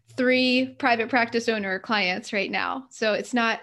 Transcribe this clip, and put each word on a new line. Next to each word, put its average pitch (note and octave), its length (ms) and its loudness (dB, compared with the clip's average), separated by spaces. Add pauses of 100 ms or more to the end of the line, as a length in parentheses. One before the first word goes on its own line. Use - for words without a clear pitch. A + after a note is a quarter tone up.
(180)
three B3+ 640 2
private A3+ 300 0
practice A#3 380 0
owner G3+ 300 -2
clients G3+ 560 -2
right G3 160 -2
now, G3 400 -4
so A3 240 -2
it's G3+ 220 -4
not A3+ 280 0